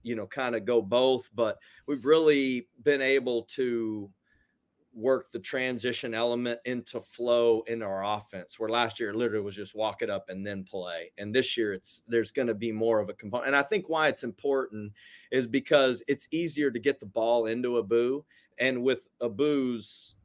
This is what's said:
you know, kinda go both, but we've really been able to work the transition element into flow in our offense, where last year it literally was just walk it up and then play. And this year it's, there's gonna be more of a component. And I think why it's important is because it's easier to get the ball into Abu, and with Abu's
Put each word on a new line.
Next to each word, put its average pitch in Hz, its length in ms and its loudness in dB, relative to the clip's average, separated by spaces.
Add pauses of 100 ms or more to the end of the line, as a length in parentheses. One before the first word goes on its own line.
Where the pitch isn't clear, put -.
you 120 120 -6
know, 104 120 -6
kinda 120 340 -2
go 117 220 4
both, 127 520 2
but 110 220 0 (300)
we've 135 180 -4
really 143 640 4 (160)
been 143 160 4
able 127 440 2 (100)
to 110 560 -2 (840)
work 120 400 -2
the 117 80 -8
transition 123 760 -4
element 120 520 -2
into 123 340 -6
flow 117 640 2
in 113 160 -6
our 98 220 -4
offense, 104 560 -6
where 113 80 -2
last 117 320 0
year 107 100 -4
it 104 60 -6
literally 107 260 0
was 101 140 -8
just 101 180 -12
walk 107 280 -2
it 107 80 -2
up 98 180 -4
and 95 180 -8
then 98 160 -8
play. 87 560 -8
And 104 160 -8
this 131 220 2
year 107 160 0
it's, - 340 -12
there's 117 240 0
gonna 120 240 -2
be 110 160 -4
more 110 300 2
of 98 80 -4
a 104 60 -10
component. 123 340 -6
And 139 80 4
I 139 60 4
think 202 260 -2
why 156 200 2
it's - 140 -2
important 113 680 -4 (400)
is 127 160 0
because 131 580 4
it's - 240 -2
easier 147 400 0
to 117 80 -6
get 139 220 0
the 113 60 -16
ball 113 400 2
into 120 320 0
Abu, 117 440 0 (360)
and 127 260 0
with 127 240 0 (120)
Abu's 123 920 -2 (100)